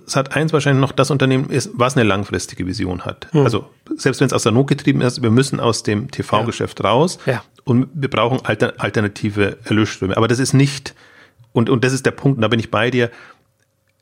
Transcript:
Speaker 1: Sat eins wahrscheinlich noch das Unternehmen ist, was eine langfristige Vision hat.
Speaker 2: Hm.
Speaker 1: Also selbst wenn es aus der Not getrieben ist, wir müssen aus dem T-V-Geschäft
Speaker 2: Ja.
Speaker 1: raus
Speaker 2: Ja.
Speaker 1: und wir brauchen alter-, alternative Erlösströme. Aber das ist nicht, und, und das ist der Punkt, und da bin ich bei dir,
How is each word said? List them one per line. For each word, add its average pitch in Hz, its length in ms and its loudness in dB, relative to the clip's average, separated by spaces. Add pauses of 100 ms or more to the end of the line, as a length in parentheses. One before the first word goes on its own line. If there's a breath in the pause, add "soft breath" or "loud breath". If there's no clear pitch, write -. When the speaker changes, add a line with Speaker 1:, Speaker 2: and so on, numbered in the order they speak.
Speaker 1:
Sat - 300 -4
eins 156 160 0
wahrscheinlich 143 300 2
noch 135 100 0
das 135 200 0
Unternehmen 131 380 0
ist, 135 240 -2
was 127 220 0
eine 117 120 4
langfristige 95 600 -4
Vision 90 380 -6
hat. - 260 -10
Speaker 2:
Hm. 147 140 4
Speaker 1:
Also 113 240 -4 (260)
selbst 131 240 -2
wenn 139 80 2
es 113 60 -2
aus 110 100 -2
der 113 80 2
Not 135 160 2
getrieben 139 340 0
ist, 123 200 -2
wir 117 100 2
müssen 131 280 2
aus 117 240 -2
dem 107 280 -2
T-V-Geschäft - 720 -4
Speaker 2:
Ja. 101 80 4
Speaker 1:
raus 143 360 2
Speaker 2:
Ja. 120 160 -2 (220)
Speaker 1:
und 127 300 2
wir 139 160 -4
brauchen 120 340 0
alter-, 110 340 0
alternative 101 840 -2
Erlösströme. 104 540 0
Aber 113 100 4
das 117 120 0
ist 131 140 0
nicht, 139 400 2 (600 soft breath)
und, 117 160 2
und 120 140 2
das 123 100 0
ist 131 120 -6
der 117 60 2
Punkt, 135 260 0
und 113 40 -4
da 107 80 2
bin 117 100 2
ich - 120 -6
bei 110 200 0
dir, 123 180 0 (920 loud breath)